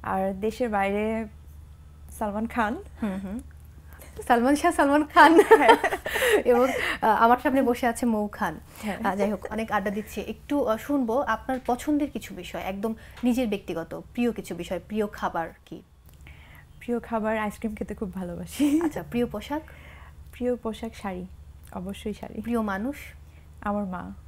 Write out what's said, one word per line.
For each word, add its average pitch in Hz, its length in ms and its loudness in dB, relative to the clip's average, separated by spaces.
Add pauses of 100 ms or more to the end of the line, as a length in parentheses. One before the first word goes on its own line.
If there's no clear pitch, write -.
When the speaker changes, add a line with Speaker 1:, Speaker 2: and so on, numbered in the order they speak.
Speaker 1:
আর 190 380 -2
দেশের 220 280 -2
বাইরে 208 560 0 (880)
সালমান 214 360 -4
খান। 233 300 -2 (240)
Speaker 2:
হুম, 190 220 -4
হুম। 196 160 -8 (880)
সালমান 247 280 4
শাহ, 320 160 2
সালমান 294 320 4
খান। 320 360 10
Speaker 1:
হ্যাঁ। 392 360 10 (340)
Speaker 2:
<laughs> 466 360 4
এবং, 247 180 6
আহ, - 400 -2
আমার 233 400 6
সামনে 269 180 2
বসে 240 260 2
আছে 233 180 -2
মৌ 214 220 0
খান। 185 320 -4 (220)
Speaker 1:
হ্যাঁ। 208 220 -6
Speaker 2:
আহ, 196 120 0
যাই 208 160 2
হোক, 190 180 -6
অনেক 220 220 -4
আড্ডা 208 200 0
দিচ্ছি। 208 300 -6
একটু, 277 440 -2
আহ, 220 120 0
শুনবো 262 440 0
আপনার 247 440 -2
পছন্দের 285 460 0
কিছু - 240 -10
বিষয়, 180 260 -10
একদম 196 320 -4 (300)
নিজের 247 240 2
ব্যক্তিগত 165 540 -6 (120)
প্রিয় 240 180 0
কিছু 190 240 -8
বিষয়। 175 320 -6
প্রিয় 214 200 -2
খাবার 180 420 -4 (160)
কি? - 160 -16 (1000)
Speaker 1:
প্রিয় 240 200 -4
খাবার, 220 380 -2
আইসক্রিম 214 380 -6
খেতে 208 200 -8
খুব 185 180 -8
ভালোবাসি। 185 680 0
Speaker 2:
আচ্ছা, 294 280 -2
প্রিয় 240 160 0
পোশাক? 240 360 -6 (720)
Speaker 1:
প্রিয় 247 240 -2
পোশাক 226 400 -8
শাড়ি, 185 300 -8 (480)
অবশ্যই 196 400 -8
শাড়ি। - 280 -10
Speaker 2:
প্রিয় 233 200 -2
মানুষ? 214 340 -4 (680)
Speaker 1:
আমার 208 240 -2
মা। 185 280 -10 (140)